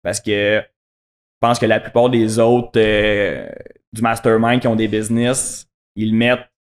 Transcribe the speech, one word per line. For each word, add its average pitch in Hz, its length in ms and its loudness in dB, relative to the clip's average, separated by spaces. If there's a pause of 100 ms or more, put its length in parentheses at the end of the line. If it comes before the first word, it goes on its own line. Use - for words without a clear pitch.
Parce 87 180 -6
que 104 400 0
je - 760 -20
pense 120 200 2
que 120 60 0
la 110 140 2
plupart 120 300 0
des 113 300 0
autres, 120 400 2
euh, 104 680 0 (440)
du 113 100 -8
mastermind 117 600 2
qui 127 60 -2
ont 113 80 0
des 110 120 0
business, 117 800 -4 (280)
ils 107 160 -2
le 110 60 2
mettent 120 320 0 (260)